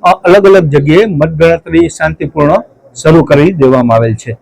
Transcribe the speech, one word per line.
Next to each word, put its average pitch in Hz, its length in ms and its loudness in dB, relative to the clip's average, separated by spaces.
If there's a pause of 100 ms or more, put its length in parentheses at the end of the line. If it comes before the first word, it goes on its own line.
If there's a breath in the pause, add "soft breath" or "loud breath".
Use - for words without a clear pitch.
અ, 180 80 0 (140)
અલગ 196 220 2
અલગ 190 180 4
જગ્યાએ 147 400 0
મતગણતરી 165 840 -2
શાંતિપૂર્ણ 156 640 -4 (400)
શરૂ 160 280 2
કરી 147 300 2
દેવામાં 131 440 0
આવેલ 113 180 -2
છે. 117 280 -14